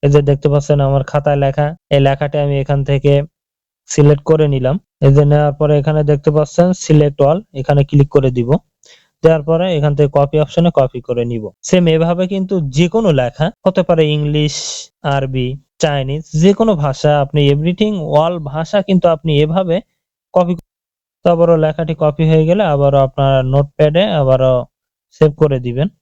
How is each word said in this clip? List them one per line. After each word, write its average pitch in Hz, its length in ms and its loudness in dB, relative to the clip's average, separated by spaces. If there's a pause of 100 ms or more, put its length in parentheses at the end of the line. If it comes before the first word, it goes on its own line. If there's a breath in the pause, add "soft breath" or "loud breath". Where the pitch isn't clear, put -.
এই 143 80 0
যে 143 120 4
দেখতে 143 280 0
পাচ্ছেন 143 320 0
আমার 135 220 0
খাতায় 143 420 -2
লেখা, 147 300 -4 (140)
এই 143 100 2
লেখাটি 139 380 0
আমি 143 220 -2
এখান 139 240 -2
থেকে 139 280 0 (800)
সিলেক্ট 147 340 2
করে 156 240 2
নিলাম। 135 280 -2 (260)
এই 139 120 4
যে 147 120 4
নেওয়ার 147 280 2
পরে 151 240 0
এখানে 151 260 0
দেখতে 147 280 0
পাচ্ছেন 156 400 0
select 151 500 0
all, 147 160 2 (160)
এখানে 143 300 0
ক্লিক 139 260 2
করে 131 220 2
দিব। 123 180 -4 (760 soft breath)
দেওয়ার 160 200 2
পরে 165 220 0 (120)
এখান 143 180 0
থেকে 143 180 2
কপি 143 260 0
অপশনে 170 340 0
কপি 131 280 0
করে 120 240 -4
নিব। 117 180 -6 (200)
সেম 180 240 2
এভাবে 165 400 0
কিন্তু 190 280 -4 (140)
যে 143 180 0
কোনো 220 240 0
লেখা, 131 340 -2 (200)
হতে 190 180 0
পারে 160 220 2
ইংলিশ, 151 500 -2 (480)
আরবি, 131 440 -4 (320)
চাইনিজ, 143 440 -4 (120)
যে 170 180 4
কোনো 220 220 0
ভাষা, 147 360 -2 (100)
আপনি 143 180 -2 (140)
everything 180 400 -2 (280)
all 170 180 -2
ভাষা 156 420 -6
কিন্তু 185 260 0
আপনি 160 320 0
এভাবে 165 360 0 (580)
কপি। 180 200 0 (720)
তো - 80 0
আবারও 170 260 2
লেখাটি 156 420 -2
কপি 151 300 0
হয়ে 156 160 4
গেলে 185 180 0
আবারও 143 340 2
আপনার 135 480 0
নোটপ্যাডে 147 580 0
আবারও 131 640 0 (440)
সেভ 156 280 2
করে 143 220 0
দিবেন। 123 280 -4 (140)